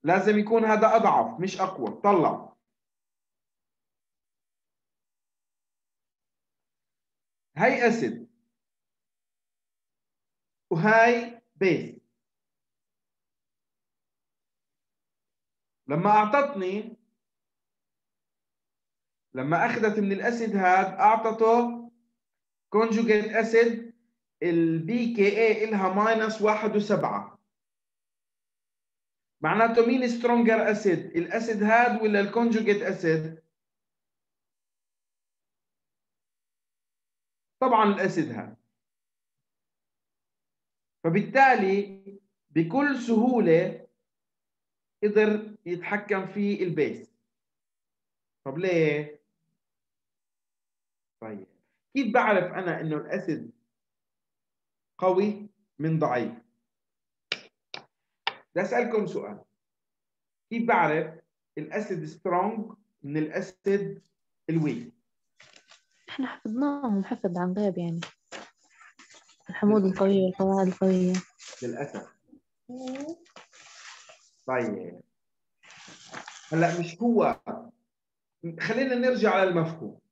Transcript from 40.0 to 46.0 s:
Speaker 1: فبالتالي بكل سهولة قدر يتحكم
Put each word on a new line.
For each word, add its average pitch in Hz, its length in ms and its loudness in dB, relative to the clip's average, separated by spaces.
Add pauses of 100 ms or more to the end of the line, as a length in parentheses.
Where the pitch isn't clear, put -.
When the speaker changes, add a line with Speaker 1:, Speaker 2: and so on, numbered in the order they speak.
Speaker 1:
فبالتالي 202 1000 2 (460)
بكل 240 580 0
سهولة 208 800 2 (1160)
قدر 214 520 0 (100)
يتحكم 190 600 -6